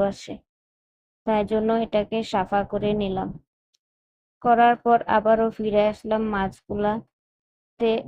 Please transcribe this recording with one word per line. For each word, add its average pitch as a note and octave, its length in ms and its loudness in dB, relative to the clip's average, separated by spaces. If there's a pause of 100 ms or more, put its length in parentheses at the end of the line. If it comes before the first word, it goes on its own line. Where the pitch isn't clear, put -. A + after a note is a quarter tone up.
আসে, - 320 -4 (920)
তাই G#3+ 180 0
জন্য A3 260 0 (100)
এটাকে G#3+ 420 -2
সাফা G3+ 420 -2
করে G#3 300 -4
নিলাম। F#3+ 340 -4 (1120)
করার A#3+ 340 4
পর A#3 220 2 (100)
আবারও A3 420 2
ফিরে G#3+ 360 0
আসলাম A3 440 -2
মাছগুলাতে - 1600 -6 (180)